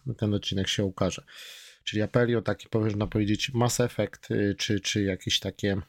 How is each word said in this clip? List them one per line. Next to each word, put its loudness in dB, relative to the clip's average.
ten 0
odcinek -2
się 0
ukaże. -2
Czyli -2
Apelion, 2
taki, -4
można 2
powiedzieć, 2
Mass 2
Effect, -2
y, 2
czy, 0
czy 0
jakieś 0
takie, -2